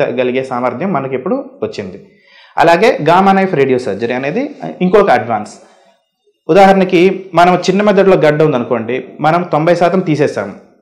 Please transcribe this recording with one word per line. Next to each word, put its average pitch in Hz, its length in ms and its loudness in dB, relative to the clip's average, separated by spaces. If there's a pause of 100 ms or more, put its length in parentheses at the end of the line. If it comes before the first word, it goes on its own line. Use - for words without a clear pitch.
గలిగే 127 400 -2
సామర్థ్యం 127 500 -4
మనకి 135 220 -4
ఇప్పుడు 214 300 -6 (180)
వచ్చింది. 98 420 -12 (520)
అలాగే 175 400 2 (120)
గామా 190 220 4
నైఫ్ 190 240 0
రేడియో 135 240 2
సర్జరీ 113 340 -6
అనేది 160 360 -6 (320)
ఇంకొక 190 280 2
అడ్వాన్స్. 117 440 -2 (960)
ఉదాహరణకి 190 840 4
మనం 175 220 4
చిన్న 185 260 -2
మెదడులో 190 340 4
గడ్డ 151 280 2
ఉందనుకోండి, 123 600 -2 (180)
మనం 160 300 0
తొంభై 160 240 2
శాతం 175 240 0
తీసేసాం 135 560 -2 (260)